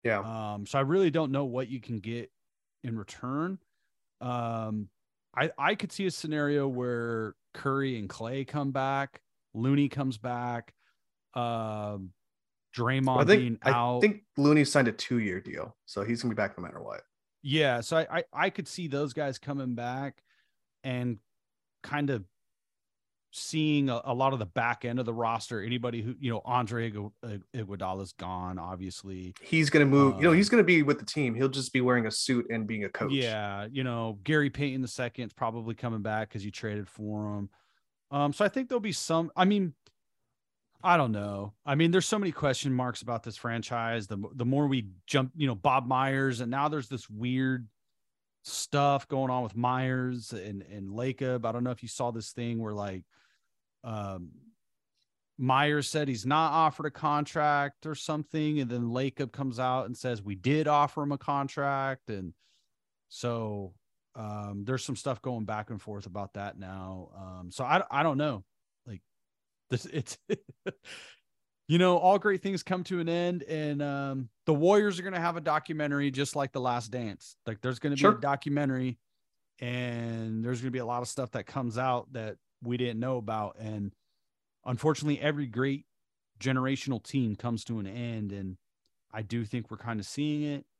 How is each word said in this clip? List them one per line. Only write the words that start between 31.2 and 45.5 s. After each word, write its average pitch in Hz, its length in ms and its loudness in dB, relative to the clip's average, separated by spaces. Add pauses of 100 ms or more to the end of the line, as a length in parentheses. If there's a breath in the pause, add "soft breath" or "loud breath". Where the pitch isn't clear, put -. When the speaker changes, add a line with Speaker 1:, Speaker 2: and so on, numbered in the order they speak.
Speaker 1:
He'll 131 160 4
just 131 240 -4
be 127 80 4
wearing 123 240 6
a 107 60 -2
suit - 400 2
and 110 160 -2
being 107 160 -2
a 98 60 -4
coach. 110 220 -2
Speaker 2:
Yeah, 107 600 -2
you 131 120 -2
know, 113 400 -4
Gary 147 260 4
Payton 135 320 -2
the 123 60 -2
second's 120 460 -6
probably 113 400 -4
coming 113 280 -4
back 107 280 -2
'cause 98 160 -8
you 101 60 -6
traded 104 360 -6
for 107 500 -6
him. 101 120 -6 (640)
Um, 143 220 2
so 208 120 2
I 196 40 2
think 262 200 -2
there'll 247 120 0
be 202 100 -4
some, 165 440 0
I 185 100 6
mean, 196 280 4 (1120)
I 175 140 6
don't 127 140 4
know. 104 420 -4 (100)
I 139 120 0
mean, 165 160 6
there's 185 160 4
so 214 100 2
many 196 140 0
question 135 420 0
marks 123 300 -2
about 117 180 -4
this 113 160 -12
franchise. 113 720 -4
The, 104 100 -6 (160)
the 123 120 -2
more 139 220 4
we 127 200 2 (180)
jump, 131 320 2
you 147 80 2
know, 127 80 2